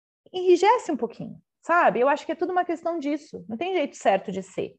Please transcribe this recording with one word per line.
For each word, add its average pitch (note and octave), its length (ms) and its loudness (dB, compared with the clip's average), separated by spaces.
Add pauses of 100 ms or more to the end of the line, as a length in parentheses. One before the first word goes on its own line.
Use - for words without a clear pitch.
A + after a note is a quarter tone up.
(320)
enrijece F#4 580 4
um D4+ 60 -2
pouquinho, - 440 -8 (200)
sabe? C#4+ 400 2
Eu B3+ 80 4
acho C#4+ 180 0
que E4 60 -4
é D#4+ 40 -4
tudo F4+ 160 -4
uma F4+ 120 0
questão E4+ 340 -4
disso. C#4+ 500 -6
Não A3 80 -8
tem F4+ 180 -4
jeito D4 220 -2
certo G3 360 0
de F#3+ 100 -8
ser. - 360 -10